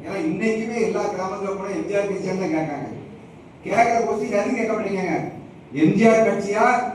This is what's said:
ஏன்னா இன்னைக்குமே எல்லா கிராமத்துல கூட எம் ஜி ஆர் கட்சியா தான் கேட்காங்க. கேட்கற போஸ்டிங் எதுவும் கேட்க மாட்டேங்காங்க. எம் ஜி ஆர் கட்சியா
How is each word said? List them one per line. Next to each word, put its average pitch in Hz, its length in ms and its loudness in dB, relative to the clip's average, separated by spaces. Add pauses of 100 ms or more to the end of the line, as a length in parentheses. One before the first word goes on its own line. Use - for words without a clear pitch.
ஏன்னா 190 240 -8
இன்னைக்குமே 220 560 -2
எல்லா - 240 0
கிராமத்துல 196 500 -4
கூட 196 140 -6
எம் 170 180 -4
ஜி 202 80 -2
ஆர் 202 160 0
கட்சியா 185 280 -4
தான் 160 160 -2
கேட்காங்க. 143 340 -4 (760)
கேட்கற 233 400 4
போஸ்டிங் - 340 -2
எதுவும் - 180 0
கேட்க 226 180 0
மாட்டேங்காங்க. 185 440 -2 (560)
எம் 156 220 4
ஜி 226 120 6
ஆர் 220 200 6
கட்சியா 202 380 0 (300)